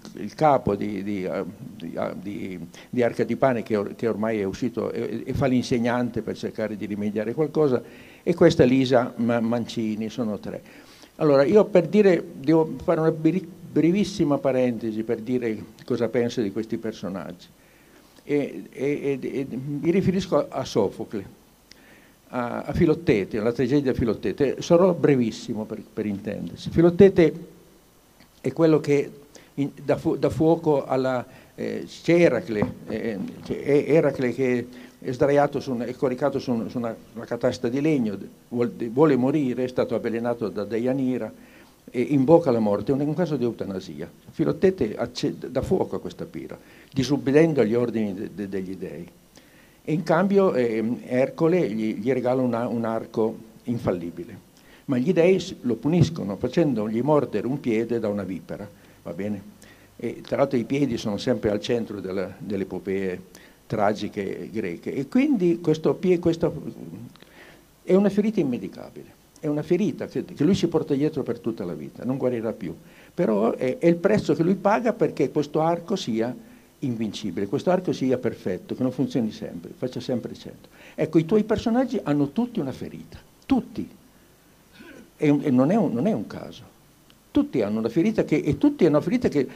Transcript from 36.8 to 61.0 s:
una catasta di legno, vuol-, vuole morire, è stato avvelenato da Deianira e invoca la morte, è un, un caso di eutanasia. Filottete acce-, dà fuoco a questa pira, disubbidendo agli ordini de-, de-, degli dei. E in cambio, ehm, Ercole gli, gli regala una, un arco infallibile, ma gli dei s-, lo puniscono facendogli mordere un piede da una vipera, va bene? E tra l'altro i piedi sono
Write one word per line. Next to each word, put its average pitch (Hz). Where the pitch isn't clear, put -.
una 113
catasta 123
di 127
legno, 131
vuol-, 117
vuole 139
morire, 127
è 127
stato 127
avvelenato 117
da 101
Deianira 123
e 120
invoca 139
la 117
morte, 101
è 139
un, 135
un 147
caso 156
di 120
eutanasia. 95
Filottete 147
acce-, -
dà -
fuoco 120
a 90
questa 87
pira, -
disubbidendo 135
agli 110
ordini 113
de-, 95
de-, 98
degli 95
dei. 85
E 160
in 160
cambio, 190
ehm, 113
Ercole 156
gli, 110
gli 113
regala 123
una, 120
un 113
arco 113
infallibile, 92
ma 131
gli 135
dei 175
s-, -
lo 117
puniscono 120
facendogli 120
mordere 135
un 143
piede 117
da 107
una 101
vipera, 90
va 87
bene? 95
E -
tra -
l'altro 139
i 113
piedi 131
sono 104